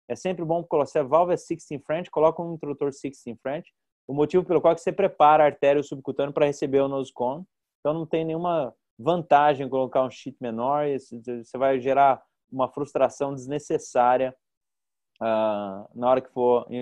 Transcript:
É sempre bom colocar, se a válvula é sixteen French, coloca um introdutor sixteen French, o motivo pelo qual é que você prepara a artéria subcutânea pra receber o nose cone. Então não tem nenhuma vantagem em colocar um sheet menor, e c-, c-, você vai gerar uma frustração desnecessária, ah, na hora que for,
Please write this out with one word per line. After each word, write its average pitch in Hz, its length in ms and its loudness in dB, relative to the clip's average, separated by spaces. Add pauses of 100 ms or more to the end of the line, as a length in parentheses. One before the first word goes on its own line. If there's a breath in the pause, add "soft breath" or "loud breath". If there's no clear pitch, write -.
É 120 60 -8
sempre 185 280 -6
bom 165 200 -2
colocar, 147 240 0
se 160 120 -2
a 147 40 2
válvula 170 300 2
é 156 40 0
sixteen 156 420 -10
French, 175 300 -6
coloca 160 320 2
um 170 140 -8
introdutor 143 380 -6
sixteen 135 420 -12
French, 143 360 -8 (360)
o 135 60 -8
motivo 151 300 2
pelo 170 180 2
qual 170 100 6
é 165 40 2
que 165 60 -8
você 185 100 -2
prepara 156 520 6
a 147 40 8
artéria 143 360 2
subcutânea 139 500 -6
pra 151 120 2
receber 139 340 0
o 139 80 2
nose 135 260 -6
cone. 135 320 -6 (340)
Então 147 140 -2
não 165 140 -6
tem 160 180 -2
nenhuma 160 480 -2 (240)
vantagem 147 720 2
em - 20 -14
colocar 131 340 0
um 127 60 -4
sheet - 320 -14
menor, 127 460 -2
e 139 120 -4
c-, 120 220 -16
c-, 120 220 -10
você - 140 -12
vai 135 220 2
gerar 135 440 2 (260)
uma 131 200 -2
frustração 139 640 -2
desnecessária, 131 1000 0 (880)
ah, 107 720 -2
na 123 160 -2
hora 127 120 2
que - 100 -12
for, 123 340 2 (160)